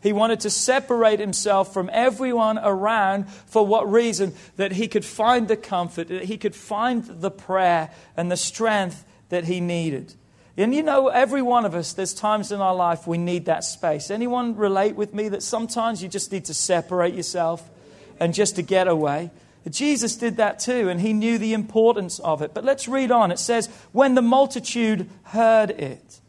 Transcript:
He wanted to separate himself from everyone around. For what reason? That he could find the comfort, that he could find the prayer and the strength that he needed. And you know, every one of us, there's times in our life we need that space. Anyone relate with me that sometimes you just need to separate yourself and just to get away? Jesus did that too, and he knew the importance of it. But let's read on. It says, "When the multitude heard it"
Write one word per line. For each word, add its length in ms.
He 120
wanted 280
to 80
separate 680
himself 540
from 180
everyone 680
around. 680
For 200
what 240
reason? 420
That 180
he 140
could 160
find 460
the 80
comfort, 500
that 180
he 120
could 180
find 480
the 280
prayer 600
and 160
the 60
strength 680
that 160
he 160
needed. 540
And 180
you 80
know, 280
every 320
one 240
of 100
us, 180
there's 200
times 380
in 100
our 140
life 320
we 100
need 280
that 200
space. 440
Anyone 460
relate 400
with 180
me 160
that 140
sometimes 580
you 60
just 240
need 140
to 80
separate 600
yourself 560
and 120
just 220
to 60
get 260
away? 440
Jesus 460
did 220
that 200
too, 320
and 100
he 140
knew 240
the 160
importance 640
of 240
it. 100
But 140
let's 220
read 240
on. 200
It 60
says, 320
"When 240
the 80
multitude 840
heard 480
it" 600